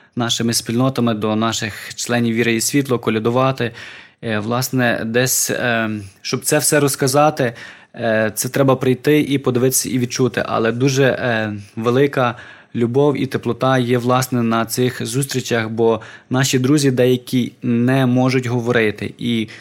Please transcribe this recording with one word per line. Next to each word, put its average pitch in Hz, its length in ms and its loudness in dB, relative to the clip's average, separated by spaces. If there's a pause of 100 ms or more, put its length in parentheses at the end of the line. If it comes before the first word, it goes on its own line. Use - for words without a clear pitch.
(160)
нашими 113 380 -2
спільнотами 120 600 0
до 107 220 -2
наших 110 600 -4
членів 117 400 -2
«Віри 117 200 2
і 113 60 -2
світло» 135 380 0
колядувати. 120 720 0 (520)
Е, 107 160 -2
власне, 120 640 0
десь, 120 440 0
е, 113 400 -2 (320)
щоб - 240 -6
це 151 140 2
все 147 200 2
розказати, 143 760 2 (420)
е, 110 400 0
це - 140 -4
треба 135 260 4
прийти 131 460 2
і 139 160 0
подивитися, 131 520 0
і 127 100 0
відчути. 120 460 0
Але 113 260 0
дуже, 135 320 2
е, 113 500 0 (220)
велика 123 600 0 (400)
любов 131 460 2
і 131 40 -2
теплота 123 520 -2
є, 123 200 0
власне, 123 460 0
на 113 220 0
цих 123 400 -2
зустрічах, 117 640 -2
бо 113 320 2 (280)
наші 131 300 2
друзі 139 320 4
деякі 127 600 2 (100)
не 127 440 2
можуть 127 400 2
говорити. 117 720 0
І 117 300 -2 (140)